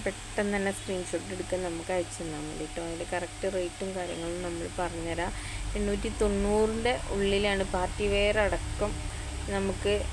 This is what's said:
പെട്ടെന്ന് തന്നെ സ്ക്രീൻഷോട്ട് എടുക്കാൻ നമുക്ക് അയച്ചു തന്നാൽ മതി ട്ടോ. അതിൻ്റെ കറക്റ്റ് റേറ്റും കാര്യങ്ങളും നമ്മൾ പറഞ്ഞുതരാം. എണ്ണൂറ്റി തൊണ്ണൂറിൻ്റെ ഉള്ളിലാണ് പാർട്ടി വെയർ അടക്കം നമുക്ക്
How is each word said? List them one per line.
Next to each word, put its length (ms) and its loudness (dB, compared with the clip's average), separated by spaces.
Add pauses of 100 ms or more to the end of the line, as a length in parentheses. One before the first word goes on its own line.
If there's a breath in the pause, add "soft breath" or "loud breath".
പെട്ടെന്ന് 500 0
തന്നെ 240 2
സ്ക്രീൻഷോട്ട് 560 -2
എടുക്കാൻ 320 -2
നമുക്ക് 280 -4
അയച്ചു 260 -2
തന്നാൽ 260 -4
മതി 260 -6
ട്ടോ. 140 -4
അതിൻ്റെ 260 -4
കറക്റ്റ് 420 -2
റേറ്റും 420 -2
കാര്യങ്ങളും 400 -4 (100)
നമ്മൾ 200 -4 (140)
പറഞ്ഞുതരാം. 500 -2 (460 loud breath)
എണ്ണൂറ്റി 340 2 (100)
തൊണ്ണൂറിൻ്റെ 720 4 (220)
ഉള്ളിലാണ് 500 4 (100)
പാർട്ടി 400 0
വെയർ 300 6
അടക്കം 480 0 (600 loud breath)
നമുക്ക് 380 2 (200)